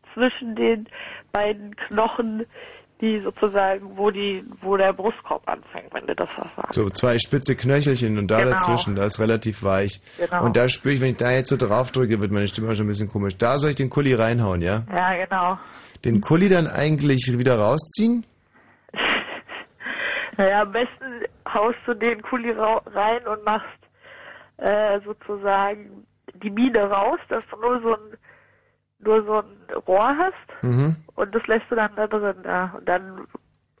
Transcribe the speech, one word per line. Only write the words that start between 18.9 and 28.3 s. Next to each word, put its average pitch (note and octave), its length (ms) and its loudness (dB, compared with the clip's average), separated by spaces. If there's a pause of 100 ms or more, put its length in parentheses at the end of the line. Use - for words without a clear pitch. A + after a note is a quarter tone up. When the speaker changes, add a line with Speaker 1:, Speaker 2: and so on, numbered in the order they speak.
Speaker 1:
<laughs> - 20 -18 (1400)
Naja, G3+ 260 4
am G3 80 -4
besten A#3+ 520 -6 (240)
haust A3+ 380 0
du A#3+ 80 -2
den A3 280 -2
Kuli A#3 300 -4
rau-, A3 300 0 (120)
rein A3+ 340 0
und G#3+ 180 -6
machst, G#3+ 200 0 (920)
äh, G#3 480 2
sozusagen G3+ 1000 -4 (280)
die G3+ 160 -10
Mine A3 400 2
raus, G#3 300 2 (100)
dass A3 220 -4
du G#3 100 -14
nur A#3+ 200 0
so A3+ 120 0
ein, G#3+ 240 -8 (840)